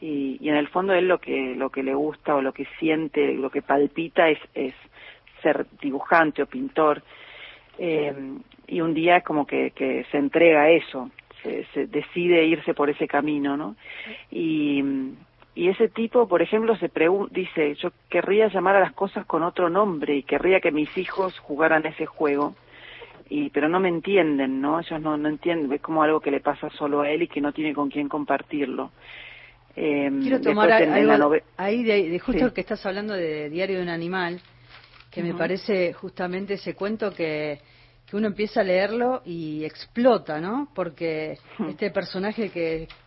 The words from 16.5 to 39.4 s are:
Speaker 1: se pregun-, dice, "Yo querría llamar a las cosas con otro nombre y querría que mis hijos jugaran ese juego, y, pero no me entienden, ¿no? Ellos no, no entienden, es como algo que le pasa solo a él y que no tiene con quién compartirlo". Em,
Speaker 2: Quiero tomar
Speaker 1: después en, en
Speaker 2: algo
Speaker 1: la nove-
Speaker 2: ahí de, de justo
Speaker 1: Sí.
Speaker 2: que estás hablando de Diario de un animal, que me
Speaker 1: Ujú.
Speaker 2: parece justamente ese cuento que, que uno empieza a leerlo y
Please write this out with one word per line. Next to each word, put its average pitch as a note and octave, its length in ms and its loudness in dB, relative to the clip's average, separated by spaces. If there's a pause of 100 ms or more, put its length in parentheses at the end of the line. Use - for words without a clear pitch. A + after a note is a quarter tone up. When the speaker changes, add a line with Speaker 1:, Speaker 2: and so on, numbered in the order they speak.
Speaker 1:
se F3 120 -4
pregun-, F#3 420 2
dice, E3 460 -2
"Yo F3 140 -6 (180)
querría G3 400 2
llamar F#3+ 280 2
a G3 40 8
las E3+ 120 2
cosas G3 340 -6
con D#3+ 160 0
otro F3 260 0
nombre E3 480 0
y C3+ 60 -2
querría E3+ 380 2
que F3 100 2
mis D3+ 260 -2
hijos F#3 440 -4
jugaran D#3 460 2
ese D#3 200 -6
juego, D3 480 -2 (760)
y, D3 220 -4
pero D3 180 0
no F3+ 120 2
me F#3+ 80 2
entienden, D#3 720 2
¿no? D3 200 -2
Ellos D#3+ 200 -8
no, D#3 160 -2
no D3 120 -2
entienden, D3+ 440 -2
es D3 80 -4
como D#3+ 220 0
algo D3+ 180 2
que C#3+ 100 -4
le C#3 100 -2
pasa D3 300 -4
solo D3 320 -2
a D3 80 -2
él D#3 120 -2
y E3+ 60 -2
que - 120 -6
no C#3+ 120 -2
tiene D#3 220 -4
con C#3+ 160 -2
quién C#3+ 180 -4
compartirlo". C#3 840 -4 (840)
Em, C#3+ 460 0
Speaker 2:
Quiero C4 180 0
tomar G#3 300 4
Speaker 1:
después A3 180 6
en, D#3 80 2
en - 140 6
Speaker 2:
algo - 20 8
Speaker 1:
la C#3+ 60 6
nove- D3 240 4 (140)
Speaker 2:
ahí G#3 260 0
de, G#3 260 2
de E3+ 120 -2
justo A#3+ 280 2
Speaker 1:
Sí. - 60 -2
Speaker 2:
que F#3+ 60 -4
estás G#3 260 -8
hablando G#3 280 -4
de D3+ 360 -4
Diario F#3 280 -2
de F3+ 40 -2
un F3+ 60 -4
animal, F3 520 -4 (720)
que - 120 -8
me F3 80 -2
Speaker 1:
Ujú. E3+ 80 -6
Speaker 2:
parece F3+ 540 0
justamente F#3 600 -6
ese F3+ 200 -8
cuento G#3 380 -4
que, D3+ 480 -6 (460)
que - 100 -10
uno G#3+ 120 0
empieza G#3 320 -2
a G#3 40 2
leerlo G#3 600 0
y D#3 400 -8